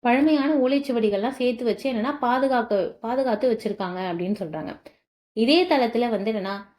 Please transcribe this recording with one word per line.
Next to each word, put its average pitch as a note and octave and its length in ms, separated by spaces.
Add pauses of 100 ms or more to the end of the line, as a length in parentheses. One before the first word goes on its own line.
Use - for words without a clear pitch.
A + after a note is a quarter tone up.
பழமையான C#4+ 520
ஓலைச்சுவடிகள்லாம் B3 720
சேர்த்து B3 360
வச்சு A3 260
என்னன்னா B3+ 280
பாதுகாக்க, A#3+ 840
பாதுகாத்து B3 500
வச்சிருக்காங்க G3+ 480
அப்படின்னு F3+ 400
சொல்றாங்க. D#3+ 420 (520)
இதே C#4 300
தளத்துல A#3+ 460
வந்து G#3 220
என்னன்னா G3+ 240 (240)